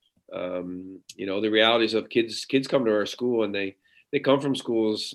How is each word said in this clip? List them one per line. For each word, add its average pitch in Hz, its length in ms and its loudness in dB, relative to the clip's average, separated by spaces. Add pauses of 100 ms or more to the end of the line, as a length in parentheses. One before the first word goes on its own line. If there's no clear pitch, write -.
(340)
um, 90 640 -8 (160)
you 101 120 -8
know, 98 140 -2
the 110 80 2
realities 110 460 4
of 107 140 -2
kids, 113 360 -2
kids 135 220 0
come 135 200 2
to 107 60 2
our 104 140 2
school 120 380 0
and 101 100 -4
they, 98 220 -4 (340)
they 143 80 0
come 139 220 2
from 139 160 0
schools, 110 580 -2